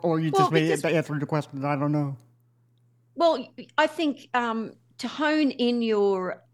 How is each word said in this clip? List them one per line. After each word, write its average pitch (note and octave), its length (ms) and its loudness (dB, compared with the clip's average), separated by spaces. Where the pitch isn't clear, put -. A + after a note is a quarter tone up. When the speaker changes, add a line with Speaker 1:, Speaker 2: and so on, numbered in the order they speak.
Speaker 1:
or E3 180 2
you D#3+ 120 0
Speaker 2:
Well, F#3+ 120 4
Speaker 1:
just E3 80 2
made D#3+ 120 4
Speaker 2:
because D#3+ 160 2
Speaker 1:
it - 20 -4
the E3 140 0
answer D3+ 180 -2
to D3 60 -4
the C#3+ 60 -2
question? C#3+ 380 -4
I C#3+ 120 -2
don't D3 160 0
know. C#3+ 240 -2
Speaker 2:
Well, D#4 320 0
I D#4 100 4
think, D#4 480 -4
um, A3+ 380 -4
to A#3+ 100 -8
hone D4+ 420 0
in A#3+ 320 0
your, G3+ 600 0